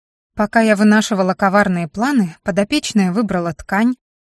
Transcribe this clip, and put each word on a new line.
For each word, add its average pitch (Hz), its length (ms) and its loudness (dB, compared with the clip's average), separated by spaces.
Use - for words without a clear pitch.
Пока 214 260 0
я 220 140 4
вынашивала 208 580 2
коварные 190 540 0
планы, 214 560 -2
подопечная 202 680 -2
выбрала 180 420 -4
ткань, 233 420 -4